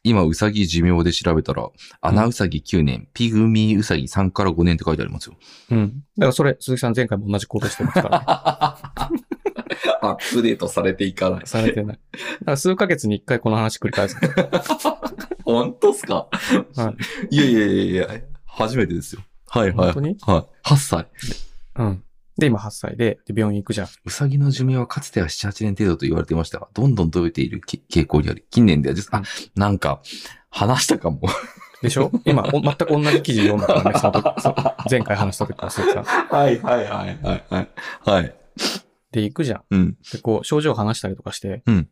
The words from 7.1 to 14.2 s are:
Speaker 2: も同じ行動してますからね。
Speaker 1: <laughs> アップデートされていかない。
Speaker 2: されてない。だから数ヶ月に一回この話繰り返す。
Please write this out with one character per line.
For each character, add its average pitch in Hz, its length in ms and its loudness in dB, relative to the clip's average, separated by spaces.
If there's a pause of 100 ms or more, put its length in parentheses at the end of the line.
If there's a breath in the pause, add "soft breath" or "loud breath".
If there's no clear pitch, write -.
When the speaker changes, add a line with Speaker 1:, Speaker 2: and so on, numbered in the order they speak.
Speaker 2:
も 101 120 -6
同 101 80 0
じ - 100 -4
行 - 120 -4
動 127 80 -2
し - 80 -6
て - 80 -4
ま - 80 0
す 180 100 2
か 147 80 -4
ら 175 100 2
ね。 - 60 -6
Speaker 1:
<laughs> - 1040 -4 (720)
ア 101 120 -2
ッ - 200 -8
プ 120 80 2
デ 110 120 2
ー - 40 -4
ト 85 120 -4
さ 98 140 -2
れ 95 100 0
て 101 100 -4
い 95 100 -4
か 92 160 0
な 90 120 -4
い。 - 60 -18
Speaker 2:
さ 113 140 -2
れ 110 120 2
て 104 100 -4
な 107 120 -8
い。 - 40 -20 (120)
だ - 340 -12
か 156 60 0
ら 139 60 0
数 185 200 0
ヶ 196 100 0
月 139 220 -2
に 104 80 2
一 - 80 -12
回 120 140 0
こ 113 100 -2
の 110 80 2
話 110 200 -2
繰 113 100 -6
り - 60 -2
返 101 140 0
す。 - 100 -10 (680)